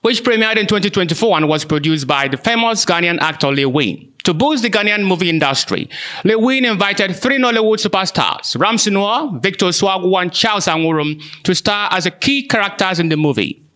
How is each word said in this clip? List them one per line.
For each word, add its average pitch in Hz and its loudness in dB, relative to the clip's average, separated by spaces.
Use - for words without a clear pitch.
which 226 0
premiered 220 2
in 214 0
twenty 202 0
twenty-four 180 0
and 151 2
was 151 0
produced 151 0
by 139 2
the 135 -2
famous 226 0
Ghanaian 175 0
actor 151 0
Lil 139 0
Wayne. 127 -2
To 185 2
boost 254 0
the 233 0
Ghanaian 208 0
movie 180 0
industry, 139 0
Lil 220 2
Wayne 262 2
invited 196 0
three 269 0
Nollywood 220 2
superstars, 180 -2
Ramsey 208 2
Nouah, 208 -2
Victor 190 0
Swagwu, 185 0
and 175 -2
Charles 208 0
Anworum, 160 0
to 185 0
star 208 -2
as 180 -2
a 180 -2
key 277 -2
characters 196 0
in 170 2
the 156 2
movie. 135 0